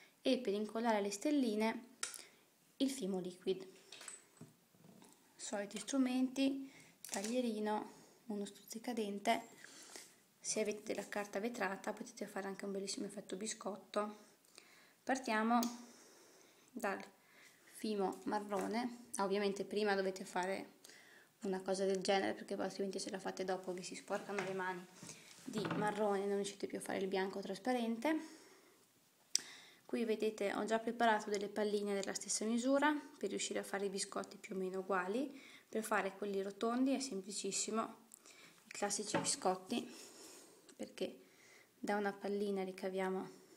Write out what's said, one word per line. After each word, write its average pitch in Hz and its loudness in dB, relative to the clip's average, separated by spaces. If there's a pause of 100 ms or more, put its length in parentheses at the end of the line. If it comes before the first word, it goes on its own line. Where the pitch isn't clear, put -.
(220)
e 254 4
per 202 0
incollare 214 2
le 202 2
stelline 233 2 (840)
il 269 4
fimo 190 -2
liquid, 180 -2 (1700)
soliti 202 -4
strumenti, 262 2 (400)
taglierino, 214 0 (320)
uno 208 -4
stuzzicadente. 220 -2 (880)
Se - -2
avete 208 -2
la 196 -4
carta 202 -4
vetrata 202 -2
potete - -8
fare 196 -4
anche 196 -4
un 196 -2
bellissimo 196 -2
effetto 196 -8
biscotto. 214 -4 (680)
Partiamo 233 4 (1080)
dal 202 -2 (640)
fimo 202 -2
marrone. 208 -2 (100)
Ah, 196 2
ovviamente 196 2
prima 202 2
dovete 190 0
fare 190 -2 (600)
una 190 0
cosa 190 2
del 190 4
genere, 190 4
perché - -6
poi 196 0
altrimenti 190 -2
se - -6
la 196 -4
fate 190 -4
dopo 185 -2
vi 180 -4
si - -8
sporcano 202 -2
le 190 -2
mani 185 -2 (600)
di 214 -2 (140)
marrone 208 2
e - 0
non 202 2
riuscite 196 -2
più 196 -6
a 190 -2
fare - -2
il 190 0
bianco 190 0
trasparente. 233 0 (1400)
Qui 240 0
vedete 214 0
ho 214 2
già 220 4
preparato 226 4
delle 202 0
palline 208 2
della 196 0
stessa - -2
misura 269 4 (260)
per 196 -2
riuscire 202 -2
a 202 -4
fare 202 -2
i 196 2
biscotti 196 -4
più - -10
o - 0
meno 190 0
uguali. 196 0 (300)
Per 220 -2
fare 196 2
quelli 196 -2
rotondi 233 2
è 262 4
semplicissimo, 202 -2 (580)
i - -20
classici 202 0
biscotti, - 0 (640)
perché - -6 (520)
da 208 2
una 202 2
pallina 202 0
ricaviamo 190 0 (280)